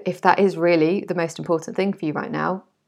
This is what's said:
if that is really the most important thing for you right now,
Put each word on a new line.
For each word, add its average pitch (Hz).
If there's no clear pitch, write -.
if 180
that 180
is 185
really 170
the 170
most 165
important 165
thing 196
for -
you 151
right -
now, 160